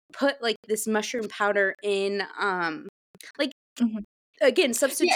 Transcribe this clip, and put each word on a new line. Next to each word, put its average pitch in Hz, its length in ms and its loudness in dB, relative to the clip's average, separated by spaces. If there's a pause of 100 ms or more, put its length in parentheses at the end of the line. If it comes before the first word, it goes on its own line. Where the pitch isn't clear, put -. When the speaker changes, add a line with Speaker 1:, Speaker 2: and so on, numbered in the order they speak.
(140)
Speaker 1:
put, 277 300 0
like, 220 140 0 (100)
this 214 200 -2
mushroom 214 420 -2
powder 202 540 0
in, 196 400 0 (160)
um, 170 480 -2 (520)
like, 285 120 0 (260)
Speaker 2:
Mm-hmm. 220 220 0 (420)
Speaker 1:
again, 277 320 4 (280)
Speaker 2:
Yeah, 359 140 4